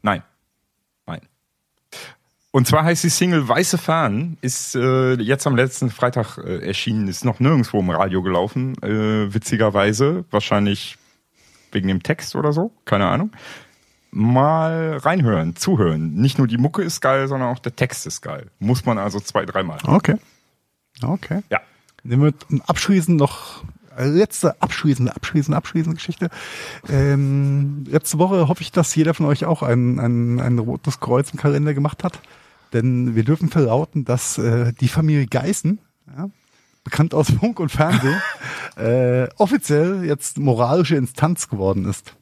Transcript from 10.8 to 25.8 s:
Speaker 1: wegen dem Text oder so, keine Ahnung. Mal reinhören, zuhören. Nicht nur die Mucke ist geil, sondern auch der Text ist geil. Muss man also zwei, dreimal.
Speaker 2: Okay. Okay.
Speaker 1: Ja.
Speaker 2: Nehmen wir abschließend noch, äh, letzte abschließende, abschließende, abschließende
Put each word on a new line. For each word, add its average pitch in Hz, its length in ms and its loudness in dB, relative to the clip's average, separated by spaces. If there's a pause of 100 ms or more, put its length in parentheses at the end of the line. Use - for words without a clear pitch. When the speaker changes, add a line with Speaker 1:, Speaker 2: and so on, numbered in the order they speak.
Speaker 1:
wegen 95 160 -2
dem 95 140 0
Text - 340 -4
oder 151 180 0
so, 180 180 -2 (140)
keine 98 200 2
Ahnung. 139 240 0 (800)
Mal 160 840 2
reinhören, 117 580 2
zuhören. 82 600 0
Nicht 127 240 2
nur 131 100 4
die 117 100 -2
Mucke 151 240 0
ist 170 180 -4
geil, 135 280 2
sondern 131 220 -4
auch 123 100 -6
der - 160 -8
Text - 300 -4
ist - 160 -12
geil. - 240 -12 (120)
Muss 120 260 0
man 117 140 0
also 101 220 -4
zwei, 98 240 -8
dreimal. 87 420 -6
Speaker 2:
Okay. 165 300 4 (840)
Okay. 175 480 -4
Speaker 1:
Ja. - 100 -2 (420)
Speaker 2:
Nehmen 139 320 2 (160)
wir 143 160 0
abschließend 175 500 2
noch, - 460 -2 (340)
äh, 131 100 -2
letzte 170 540 0
abschließende, 135 540 0
abschließende, 147 420 -2
abschließende 165 400 -2